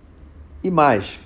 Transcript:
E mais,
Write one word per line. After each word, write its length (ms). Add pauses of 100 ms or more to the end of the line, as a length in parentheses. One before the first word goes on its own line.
(640)
E 80
mais, 540